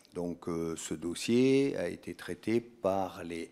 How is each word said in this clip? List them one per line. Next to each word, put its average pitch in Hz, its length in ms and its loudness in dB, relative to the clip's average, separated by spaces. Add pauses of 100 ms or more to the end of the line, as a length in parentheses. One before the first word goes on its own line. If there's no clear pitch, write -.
(140)
Donc, 85 340 -6
euh, 82 280 -2
ce - 180 -6
dossier 123 840 2
a 90 120 -2
été 87 260 -8
traité 110 460 0
par 95 640 -2
les 85 280 -6